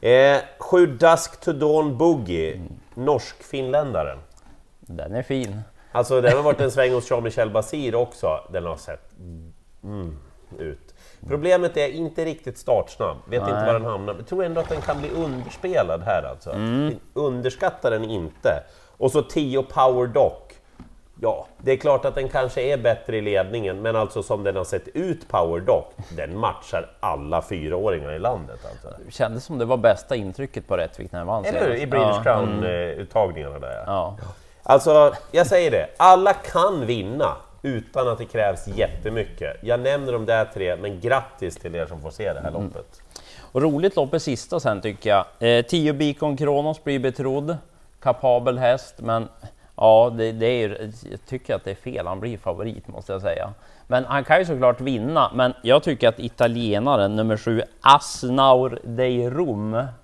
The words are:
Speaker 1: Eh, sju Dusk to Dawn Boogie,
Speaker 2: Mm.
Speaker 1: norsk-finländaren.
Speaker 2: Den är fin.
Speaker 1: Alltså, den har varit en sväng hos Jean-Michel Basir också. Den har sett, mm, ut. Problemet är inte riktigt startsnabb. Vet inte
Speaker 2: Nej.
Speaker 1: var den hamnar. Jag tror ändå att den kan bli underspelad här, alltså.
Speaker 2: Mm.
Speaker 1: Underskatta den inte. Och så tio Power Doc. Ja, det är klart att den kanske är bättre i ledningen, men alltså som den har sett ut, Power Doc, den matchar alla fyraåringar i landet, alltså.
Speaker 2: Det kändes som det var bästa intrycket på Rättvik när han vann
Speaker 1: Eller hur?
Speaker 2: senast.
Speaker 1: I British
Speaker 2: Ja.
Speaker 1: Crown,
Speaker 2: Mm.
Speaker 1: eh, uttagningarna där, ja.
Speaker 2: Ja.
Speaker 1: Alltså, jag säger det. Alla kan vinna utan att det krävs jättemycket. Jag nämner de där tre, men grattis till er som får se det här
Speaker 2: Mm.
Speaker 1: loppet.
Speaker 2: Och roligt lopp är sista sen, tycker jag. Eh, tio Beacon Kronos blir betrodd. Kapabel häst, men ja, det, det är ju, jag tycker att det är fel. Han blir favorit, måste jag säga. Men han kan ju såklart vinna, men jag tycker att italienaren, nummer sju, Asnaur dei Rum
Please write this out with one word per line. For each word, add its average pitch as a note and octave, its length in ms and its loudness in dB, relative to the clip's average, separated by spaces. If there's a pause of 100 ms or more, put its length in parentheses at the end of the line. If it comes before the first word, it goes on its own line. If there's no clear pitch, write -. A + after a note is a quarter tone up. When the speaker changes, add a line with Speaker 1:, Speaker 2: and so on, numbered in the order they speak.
(100)
Speaker 1:
Eh, C3+ 300 8 (180)
sju F3+ 280 4
Dusk D#3+ 540 4
to E3+ 120 -2
Dawn D3+ 460 0
Boogie, F2+ 560 2
Speaker 2:
Mm. F2 140 -12 (260)
Speaker 1:
norsk-finländaren. B2+ 1200 -4 (640)
Speaker 2:
Den E2 340 -12
är B2 80 -4
fin. A#2 380 -6 (320)
Speaker 1:
Alltså, B2 280 2
den A#2+ 160 4
har C#3+ 60 0
varit D3 180 2
en C3+ 100 2
sväng C3 240 2
hos B2 160 -2
Jean-Michel A#2 400 -2
Basir A2 440 -4
också. G2 460 -2 (120)
Den F2 140 -4
har D#2+ 100 -8
sett, - 340 -16 (720)
mm, F#2 340 -10 (420)
ut. - 360 -12 (340)
Problemet E3+ 480 2
är D3 120 0
inte E3 360 -6
riktigt C#3+ 340 -8
startsnabb. G2 580 -2 (120)
Vet A#2 140 -2
inte G2+ 120 -2
Speaker 2:
Nej. G#2+ 120 0
Speaker 1:
var A#2 60 2
den A2+ 120 0
hamnar. G#2 300 -6
Jag A2 120 -14
tror F#3 180 -4
ändå E3 160 -4
att - 80 -4
den D#3 120 -4
kan D3 200 -4
bli D3 100 -8
underspelad C3 920 -4
här, F#2 200 0
alltså. C2+ 300 -12
Speaker 2:
Mm. A#2 420 -2 (200)
Speaker 1:
Underskatta C3 760 -2
den A2 140 -2
inte. F2 580 -2 (340)
Och B2+ 140 2
så D3 120 2
tio C3+ 400 -2
Power C3 440 2
Doc. B2 260 2 (880)
Ja, G#2+ 240 -4 (120)
det C3 140 0
är C3 40 2
klart C3 280 2
att B2+ 100 -2
den C3+ 140 -4
kanske B2+ 340 -2
är C#3 140 0
bättre A#2 400 0
i G#2+ 40 -2
ledningen, G2 640 -2
men A2+ 140 0
alltså G#2+ 260 -2
som G2+ 220 -4
den G2 120 0
har F#2 80 -4
sett F#2+ 240 -6
ut, E3+ 400 -6
Power E2+ 320 0
Doc, F2+ 240 2 (320)
den D#2 220 -8
matchar F#2 520 -6 (100)
alla D#2+ 420 -4
fyraåringar E2 720 -4
i D#2 60 -8
landet, E2+ 400 -6 (120)
alltså. - 360 -18
Speaker 2:
Det A2+ 60 -20
kändes A#2 320 -4
som D#3 140 -8
det A#2+ 60 0
var B2 120 0
bästa A2+ 400 2
intrycket G#2 520 -10
på G2 80 0
Rättvik - 360 -6
när F2+ 60 -8
han E2+ 100 -8
vann G#2 160 -4
Speaker 1:
Eller - 160 -2
hur? F#3+ 60 0
Speaker 2:
senast. B2 160 -2
Speaker 1:
I C#3+ 40 -6
British A2+ 300 2
Speaker 2:
Ja. G#2+ 60 -2
Speaker 1:
Crown, A2 260 2
Speaker 2:
Mm. G#2 160 -2
Speaker 1:
eh, F2 380 -4
uttagningarna D#2+ 560 -2
där, B1+ 280 -10
ja. F#2+ 340 -4
Speaker 2:
Ja. - 40 -14 (380)
Speaker 1:
Alltså, D3 500 6 (200)
jag E3 140 4
säger F3 240 4
det. F#2 260 0
Alla F#3 360 8
kan F3 540 0
vinna A2 500 -2 (260)
utan B2+ 460 -4
att A2+ 100 -2
det A#2 60 -8
krävs G#2 440 -2
jättemycket. G2+ 920 -4
Jag A#2+ 180 0
nämner C3+ 320 -2
de A2+ 140 -2
där A2 180 4 (100)
tre, F2+ 220 -2
men F#2+ 240 -8
grattis A#2 560 -2
till E2+ 180 -12
er E2+ 120 -4
som D#2+ 140 -14
får D2+ 100 -12
se G2 220 -6
det C#2+ 80 -8
här E2+ 80 -8
Speaker 2:
Mm. E2+ 140 -6
Speaker 1:
loppet. - 400 -12 (500)
Speaker 2:
Och C3 100 0
roligt D#3+ 340 0
lopp C#3+ 180 0
är E3 40 0
sista D3+ 420 -4
sen, G#2+ 200 -2
tycker G#2+ 300 -4
jag. G2 140 4 (340)
Eh, A#2+ 60 2
tio D3+ 280 2
Beacon D3 440 0
Kronos D3 480 0
blir C#3 140 -2
betrodd. C3+ 580 -2 (460)
Kapabel B2 560 2
häst, B2+ 400 2
men A2+ 300 -2 (480)
ja, A2 420 8
det, A2+ 140 0
det A2+ 140 -2
är A#2+ 220 0
ju, G#2+ 240 -8 (180)
jag - 180 -14
tycker B2+ 260 -6
att F#2+ 100 -6
det F#2+ 60 -6
är - 40 -6
fel. G2+ 320 -10
Han F#2+ 140 -8
blir A2 180 -8
favorit, F#2+ 500 -8
måste G2+ 240 -10
jag F#2+ 100 -6
säga. F#2 300 -4 (340)
Men B2+ 180 0
han C3 200 -2
kan D#3 140 4
ju F#3+ 60 2
såklart B2+ 360 2
vinna, C3 540 0
men B2+ 280 2
jag C3 200 6
tycker B2 260 2
att A2+ 100 0
italienaren, A#2 960 0
nummer A2 200 0
sju, A2+ 260 -2 (180)
Asnaur C3 1040 4
dei A#2+ 460 0
Rum A#2 520 -2 (220)